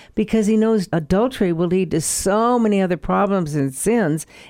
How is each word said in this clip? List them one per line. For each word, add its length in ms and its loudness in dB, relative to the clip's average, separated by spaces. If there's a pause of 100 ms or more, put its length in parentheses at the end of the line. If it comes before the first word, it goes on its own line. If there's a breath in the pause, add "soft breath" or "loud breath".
(140 loud breath)
because 320 0
he 100 4
knows 360 2
adultery 600 0
will 140 -2
lead 240 0
to 100 0
so 560 0
many 240 2
other 160 0
problems 600 -2
and 180 -2
sins 520 -2 (220 loud breath)